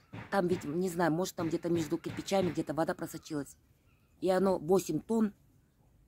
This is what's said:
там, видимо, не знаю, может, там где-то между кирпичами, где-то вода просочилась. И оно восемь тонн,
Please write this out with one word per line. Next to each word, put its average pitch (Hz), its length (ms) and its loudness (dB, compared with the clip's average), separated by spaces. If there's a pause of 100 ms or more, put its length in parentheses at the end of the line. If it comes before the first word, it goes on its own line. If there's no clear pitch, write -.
(320)
там, 196 160 2
видимо, 165 280 -2
не 185 140 0
знаю, 170 220 2
может, 180 240 -2
там 170 120 -4
где-то 170 220 -2
между 165 280 0
кирпичами, - 540 0
где-то 151 220 -2
вода 156 200 0
просочилась. 156 600 -8 (640)
И 175 80 2
оно 185 300 4
восемь 156 400 2
тонн, 220 340 0 (760)